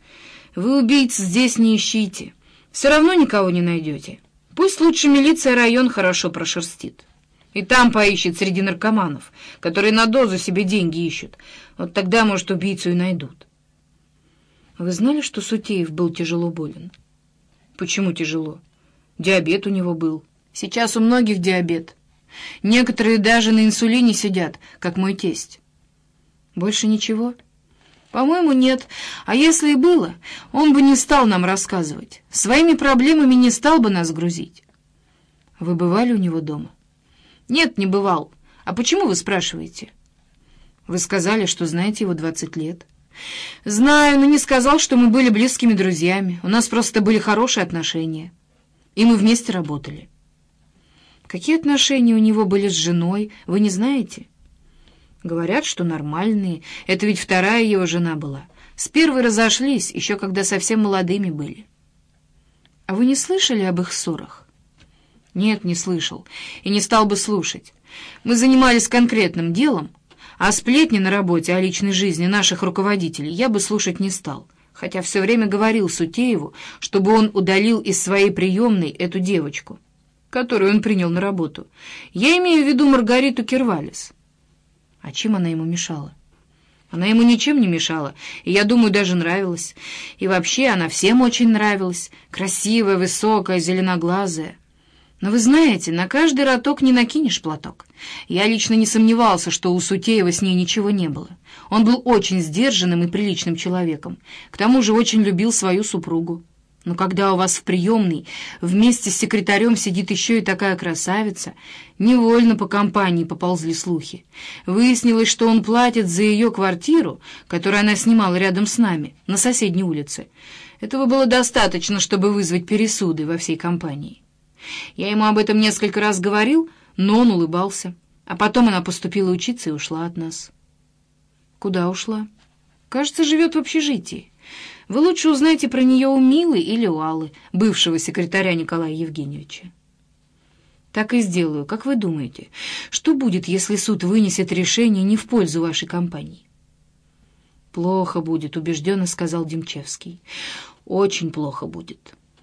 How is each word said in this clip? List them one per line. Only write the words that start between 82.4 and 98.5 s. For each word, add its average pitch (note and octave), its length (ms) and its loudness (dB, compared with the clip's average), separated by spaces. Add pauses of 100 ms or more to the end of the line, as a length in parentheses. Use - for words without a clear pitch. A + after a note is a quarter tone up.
в C4+ 40 2
виду C#4+ 200 4
Маргариту B3+ 560 2
Кирвалис. A3+ 680 -4 (920)
А D3 100 -16
чем G#3+ 240 -2
она F3+ 120 0
ему D#3+ 160 -4
мешала? D#3+ 500 -6 (800)
Она E3+ 140 -4
ему A3+ 180 4
ничем A#3+ 380 4
не G#3 60 4
мешала, D#3+ 460 -4 (300)
и, - 80 -4
я G3 120 2
думаю, A3+ 280 4
даже F#3 240 0
нравилась. F3 600 -4 (440)
И F#3+ 80 -2
вообще F#3 400 0
она F#3 220 0
всем A3+ 320 2
очень A#3+ 280 4
нравилась. G3+ 640 0 (180)
Красивая, G3 680 0
высокая, F#3 600 0
зеленоглазая. F3+ 1000 -2 (640)
Но F#3+ 120 -4
вы A#3+ 80 2
знаете, B3 520 4
на F3 160 -2
каждый C#4 380 2
роток C4 360 0
не C4 100 6
накинешь A#3+ 500 2
платок. - 460 -10 (400)
Я F#3 180 0
лично A3+ 300 0